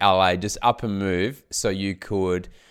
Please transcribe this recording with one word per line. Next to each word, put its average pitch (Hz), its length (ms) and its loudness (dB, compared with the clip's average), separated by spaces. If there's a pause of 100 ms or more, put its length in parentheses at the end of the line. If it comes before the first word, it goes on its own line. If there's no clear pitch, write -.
L 95 200 6
A, 92 140 4
just 98 260 -6
up 120 220 0
and 101 160 -2
move 98 500 -2
so - 200 -4
you 98 260 -4
could 92 540 -2 (220)